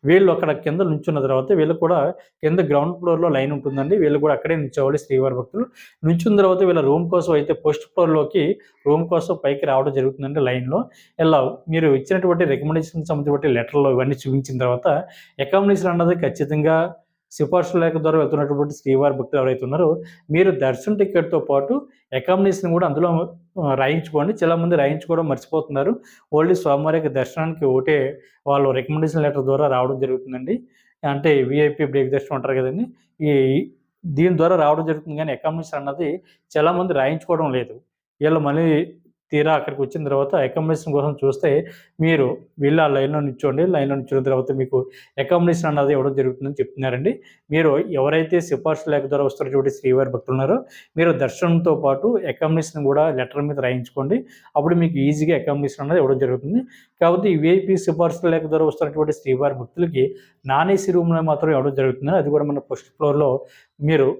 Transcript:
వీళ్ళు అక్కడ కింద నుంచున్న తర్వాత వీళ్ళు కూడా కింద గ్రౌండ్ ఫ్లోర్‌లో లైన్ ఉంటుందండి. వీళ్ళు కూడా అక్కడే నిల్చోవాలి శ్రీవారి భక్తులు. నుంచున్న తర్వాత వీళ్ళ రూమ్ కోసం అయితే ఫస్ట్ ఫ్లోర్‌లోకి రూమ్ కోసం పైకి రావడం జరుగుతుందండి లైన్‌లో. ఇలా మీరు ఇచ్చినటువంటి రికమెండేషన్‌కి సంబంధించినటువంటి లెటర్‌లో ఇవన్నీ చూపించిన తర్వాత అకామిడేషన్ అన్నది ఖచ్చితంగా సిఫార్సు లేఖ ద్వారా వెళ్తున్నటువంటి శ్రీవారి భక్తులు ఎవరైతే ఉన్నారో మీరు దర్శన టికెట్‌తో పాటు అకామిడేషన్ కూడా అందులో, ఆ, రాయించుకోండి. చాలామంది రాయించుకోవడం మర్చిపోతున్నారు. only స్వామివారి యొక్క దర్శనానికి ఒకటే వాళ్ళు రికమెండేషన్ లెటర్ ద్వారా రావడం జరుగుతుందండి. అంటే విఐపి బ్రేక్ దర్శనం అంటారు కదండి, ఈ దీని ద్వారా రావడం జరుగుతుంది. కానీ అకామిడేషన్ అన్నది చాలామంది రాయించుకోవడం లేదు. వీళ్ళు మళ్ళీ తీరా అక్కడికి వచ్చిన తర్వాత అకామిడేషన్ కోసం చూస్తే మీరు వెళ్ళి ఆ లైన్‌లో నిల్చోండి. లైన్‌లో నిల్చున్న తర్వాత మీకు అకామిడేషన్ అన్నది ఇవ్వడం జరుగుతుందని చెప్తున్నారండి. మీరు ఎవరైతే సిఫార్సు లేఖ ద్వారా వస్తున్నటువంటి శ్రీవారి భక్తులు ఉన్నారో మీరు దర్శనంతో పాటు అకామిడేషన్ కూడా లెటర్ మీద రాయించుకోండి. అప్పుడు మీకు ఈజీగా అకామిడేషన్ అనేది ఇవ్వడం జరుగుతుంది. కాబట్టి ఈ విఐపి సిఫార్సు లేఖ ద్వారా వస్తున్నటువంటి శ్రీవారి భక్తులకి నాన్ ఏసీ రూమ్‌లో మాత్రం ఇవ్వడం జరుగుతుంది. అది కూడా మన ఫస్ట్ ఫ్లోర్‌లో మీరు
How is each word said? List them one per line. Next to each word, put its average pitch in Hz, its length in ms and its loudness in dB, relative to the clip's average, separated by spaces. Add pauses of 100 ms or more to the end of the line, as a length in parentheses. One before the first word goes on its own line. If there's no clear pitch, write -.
వీళ్ళు 180 280 6
అక్కడ 156 260 0
కింద 165 240 -2
నుంచున్న 160 400 -2
తర్వాత 131 300 0
వీళ్ళు 160 240 2
కూడా 165 240 0 (400)
కింద 160 200 0
గ్రౌండ్ 151 360 0
ఫ్లోర్‌లో 170 340 0
లైన్ 139 240 0
ఉంటుందండి. 139 440 -2
వీళ్ళు 147 220 2
కూడా 147 140 2
అక్కడే 156 220 -2
నిల్చోవాలి 143 440 -2
శ్రీవారి 131 360 0
భక్తులు. 190 300 -6 (380)
నుంచున్న 170 340 2
తర్వాత 185 260 4
వీళ్ళ 175 180 2
రూమ్ 147 280 2
కోసం 175 240 0
అయితే 147 220 0
ఫస్ట్ 151 300 -2
ఫ్లోర్‌లోకి 156 600 0 (400)
రూమ్ 151 220 2
కోసం 170 300 0
పైకి 143 280 -2
రావడం 135 280 0
జరుగుతుందండి 135 480 -2
లైన్‌లో. 127 400 -2 (380)
ఇలా 160 220 4 (260)
మీరు 160 280 2
ఇచ్చినటువంటి 175 500 0
రికమెండేషన్‌కి 156 600 -2
సంబంధించినటువంటి 143 480 0
లెటర్‌లో 135 360 2
ఇవన్నీ 131 240 0
చూపించిన 131 420 -4
తర్వాత 123 300 0 (520)
అకామిడేషన్ 190 520 2
అన్నది 170 260 2
ఖచ్చితంగా 151 600 0 (540)
సిఫార్సు 175 460 0
లేఖ 165 200 2
ద్వారా 156 200 2
వెళ్తున్నటువంటి 147 560 0
శ్రీవారి 139 420 2
భక్తులు 135 240 -4
ఎవరైతే 131 240 0
ఉన్నారో 151 240 0 (420)
మీరు 180 280 4
దర్శన 131 380 -2
టికెట్‌తో 175 440 0
పాటు 139 340 0 (400)
అకామిడేషన్ 185 600 0
కూడా 175 140 2
అందులో, 156 220 0 (440)
ఆ, 147 200 -2
రాయించుకోండి. 151 600 0
చాలామంది 170 420 0
రాయించుకోవడం 160 520 0
మర్చిపోతున్నారు. 151 680 -2 (380)
only 165 240 4
స్వామివారి 156 420 0
యొక్క 156 160 -2
దర్శనానికి 160 520 -4
ఒకటే 131 320 2 (480)
వాళ్ళు 139 260 2
రికమెండేషన్ 151 520 -2
లెటర్ 143 220 0
ద్వారా 135 220 2
రావడం 131 320 0
జరుగుతుందండి. 127 560 -4 (480)
అంటే 143 280 0 (120)
విఐపి 147 420 0
బ్రేక్ 131 260 0
దర్శనం 135 240 -4
అంటారు 135 220 -2
కదండి, 135 280 -2 (340)
ఈ 151 140 0 (680)
దీని 170 340 2
ద్వారా 170 180 4
రావడం 156 300 2
జరుగుతుంది. 151 320 -6
కానీ 156 140 -4
అకామిడేషన్ 160 480 -6
అన్నది 143 300 -6 (420)
చాలామంది 180 420 0
రాయించుకోవడం 156 580 0
లేదు. 127 240 -4 (460)
వీళ్ళు 156 180 2
మళ్ళీ 151 280 0 (640)
తీరా 151 220 2
అక్కడికి 139 280 -2
వచ్చిన 135 220 -4
తర్వాత 139 320 0
అకామిడేషన్ 156 580 -2
కోసం 147 200 0
చూస్తే 139 360 0 (500)
మీరు 160 260 4 (340)
వెళ్ళి 147 220 2
ఆ 151 60 4
లైన్‌లో 139 320 0
నిల్చోండి. 139 460 -2
లైన్‌లో 143 300 0
నిల్చున్న 135 280 -2
తర్వాత 131 280 0
మీకు 131 260 -2 (420)
అకామిడేషన్ 170 500 2
అన్నది 143 240 2
ఇవ్వడం 139 220 0
జరుగుతుందని 135 440 -2
చెప్తున్నారండి. 131 520 -2 (380)
మీరు 156 220 4 (220)
ఎవరైతే 156 460 2
సిఫార్సు 156 500 -4
లేఖ 143 140 0
ద్వారా 139 220 0
వస్తున్నటువంటి 135 460 -2
శ్రీవారి 131 400 0
భక్తులు 123 240 -6
ఉన్నారో 135 220 0 (380)
మీరు 170 180 2
దర్శనంతో 170 600 0
పాటు 135 320 0 (220)
అకామిడేషన్ 156 560 -2
కూడా 143 260 2
లెటర్ 131 320 -4
మీద 147 160 -6
రాయించుకోండి. 131 600 -4 (340)
అప్పుడు 156 220 0
మీకు 170 240 0
ఈజీగా 151 380 0
అకామిడేషన్ 143 460 -4
అనేది 160 180 0
ఇవ్వడం 135 180 2
జరుగుతుంది. 135 420 -2 (400)
కాబట్టి 175 280 2
ఈ 170 80 2
విఐపి 190 400 2
సిఫార్సు 170 520 -2
లేఖ 160 160 0
ద్వారా 156 220 0
వస్తున్నటువంటి 151 480 -2
శ్రీవారి 135 420 -2
భక్తులకి 135 480 -2 (400)
నాన్ 147 260 2
ఏసీ 196 200 0
రూమ్‌లో 170 320 2
మాత్రం 156 280 0
ఇవ్వడం 135 240 0
జరుగుతుంది. 135 380 -2
అది 156 160 0
కూడా 147 160 2
మన 143 200 -4
ఫస్ట్ - 240 -12
ఫ్లోర్‌లో 143 420 0 (480)
మీరు 147 280 2 (120)